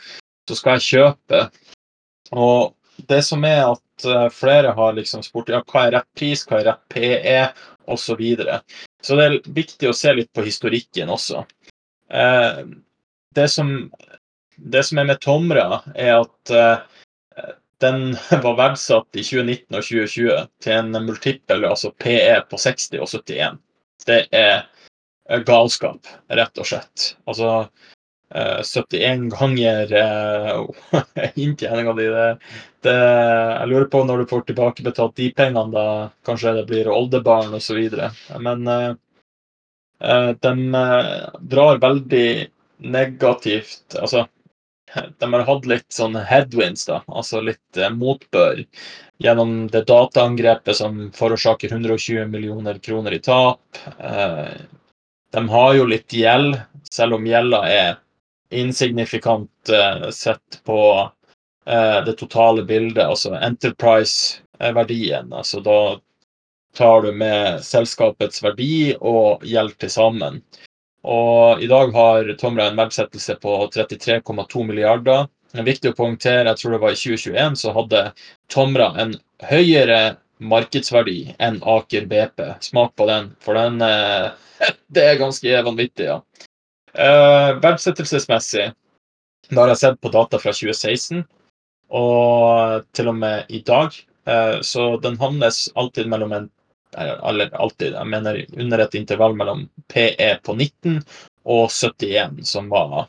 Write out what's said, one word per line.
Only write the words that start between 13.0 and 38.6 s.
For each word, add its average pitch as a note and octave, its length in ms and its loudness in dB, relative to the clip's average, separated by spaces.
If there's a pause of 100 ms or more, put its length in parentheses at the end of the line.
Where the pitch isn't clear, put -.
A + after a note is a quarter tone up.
det C#3+ 160 2
som, C#3 400 -4 (640)
det C3 300 0
som D3+ 120 -2
er C#3+ 140 0
med C3 100 -4
Tomra, C#3 600 0 (120)
er A#2+ 260 4
at, - 340 -6
eh, A#2 240 6 (1040)
den C3 320 0 (120)
<laughs> B2+ 200 0
var A#2+ 140 0
verdsatt B2+ 580 0
i G2+ 80 -8
tjue B2+ 240 -4
nitten A#2+ 300 -8
og G#2+ 80 -8
tjue A2 240 -2
tjue A#2 260 0 (240)
til A2 160 -2
en A2+ 240 -4
multiple, A2+ 640 -4
altså F2 340 -4
P A#2+ 220 0
E, G#2+ 160 6 (100)
på - 140 -12
seksti - 400 -4
og - 100 -6
syttién. - 480 -8 (460)
Det A#2 220 2 (100)
er, G#2 300 2 (600)
eh, A#2+ 180 -2
galskap, - 600 2 (220)
rett - 320 -2
og - 80 -8
slett. - 440 -8 (120)
Altså, A2+ 260 -4 (840)
eh, - 320 -4
syttién B2 640 -2
ganger, A2+ 640 0
eh, G#2+ 1400 -2
<laughs> C#3 100 -4
inntjeninga A#2 520 -4
di, A2 160 -2
det, A2+ 140 0 (580)
det, B2 120 4
jeg A#2 720 2
lurer C3+ 220 2
på C3+ 120 4
når B2 180 -2
du A#2+ 100 -6
får A#2 160 -2
tilbakebetalt A#2+ 680 -2
de B2+ 200 -2
pengene, A#2 360 0
da G#2+ 140 0 (420)
kanskje A2+ 300 -2
det G#2+ 100 -4
blir A2 240 -2
oldebarn A2+ 640 2
og A2 80 -10
så A2 140 -4
videre. A2+ 320 -4 (300)
Men, A#2+ 280 -6